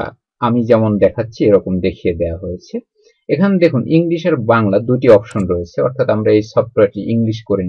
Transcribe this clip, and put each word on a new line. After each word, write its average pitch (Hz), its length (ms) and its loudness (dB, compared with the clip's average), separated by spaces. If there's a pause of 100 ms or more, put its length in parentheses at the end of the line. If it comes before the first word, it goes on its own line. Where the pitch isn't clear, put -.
(400)
আমি 120 200 0 (100)
যেমন 113 220 4 (120)
দেখাচ্ছি - 360 -2 (100)
এরকম 95 240 2 (120)
দেখিয়ে 92 360 -4
দেয়া 82 220 -4
হয়েছে। 90 320 -12 (540)
এখানে 190 340 0
দেখুন 143 180 0 (160)
ইংলিশ 170 320 0
আর 160 60 2 (180)
বাংলা 107 260 2
দুটি 127 280 0 (100)
অপশন 104 240 -4 (120)
রয়েছে, 87 280 -6
অর্থাৎ 131 340 0
আমরা 107 160 0
এই 107 120 4 (100)
সফটওয়্যারটি 113 480 0 (120)
ইংলিশ 110 240 0 (120)
করে 98 200 -2